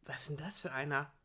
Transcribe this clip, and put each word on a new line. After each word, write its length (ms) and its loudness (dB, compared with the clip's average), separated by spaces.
was 160 -4
ist 80 0
denn 80 -2
das 220 -2
für 120 -2
einer? 400 2